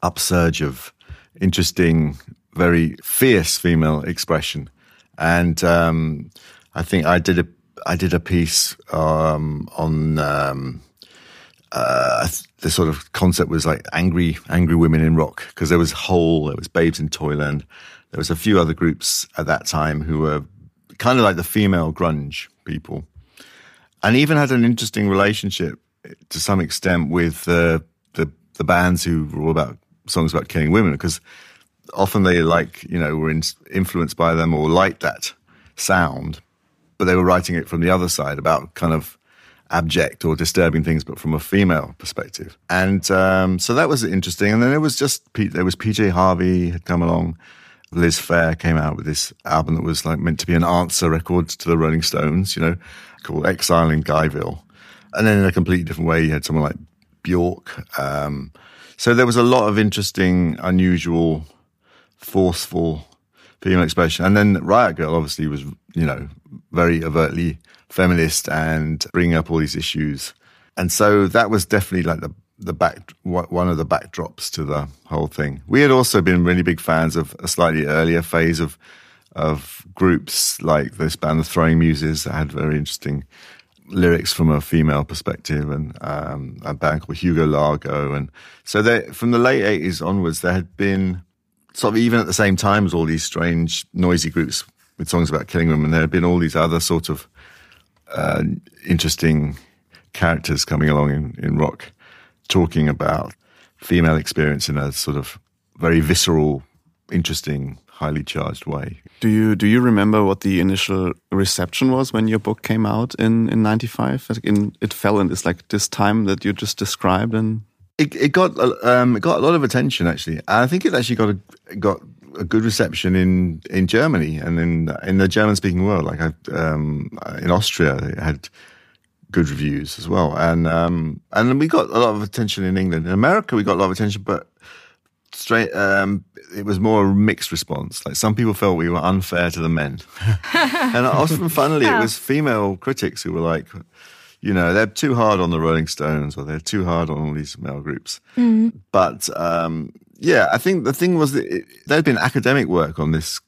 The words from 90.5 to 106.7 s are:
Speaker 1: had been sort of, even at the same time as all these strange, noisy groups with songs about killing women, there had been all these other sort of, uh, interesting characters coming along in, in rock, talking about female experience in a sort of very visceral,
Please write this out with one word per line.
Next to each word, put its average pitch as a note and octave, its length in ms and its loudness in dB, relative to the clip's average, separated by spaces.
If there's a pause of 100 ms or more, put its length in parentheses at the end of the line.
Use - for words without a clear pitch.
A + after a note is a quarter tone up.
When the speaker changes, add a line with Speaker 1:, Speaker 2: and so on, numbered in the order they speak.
Speaker 1:
had F2+ 240 -4
been F#2+ 460 -2 (500)
sort G#2+ 220 0
of, A2 40 4
even A#2 200 4
at G2+ 80 2
the D#2+ 60 -4
same G2 240 4
time G#2 280 2
as E2+ 80 0
all E2 120 0
these D#2+ 180 -2
strange, E2 720 -2
noisy F2 340 2
groups - 360 -4 (340)
with D#2+ 100 -8
songs E2+ 220 0
about D2 160 -2
killing E2+ 220 0
women, D2+ 240 2
there D#2+ 80 2
had D#2+ 100 0
been F2 140 0
all F2 140 4
these E2 180 0
other E2 240 2
sort E2 280 -2
of, D2+ 200 -8 (840)
uh, D#2 280 -2 (440)
interesting D#2 680 0 (560)
characters D#2+ 520 -2
coming D2+ 240 0
along D2 220 2
in, D2 320 -4
in D2+ 160 -2
rock, - 340 -4 (560)
talking D#2+ 400 2
about - 460 -2 (420)
female E2 400 2
experience D2+ 520 -2
in D2 100 -2
a C#2+ 140 -4
sort D2 240 -6
of C#2+ 220 -10 (400)
very E2 220 2
visceral, D2+ 600 2 (500)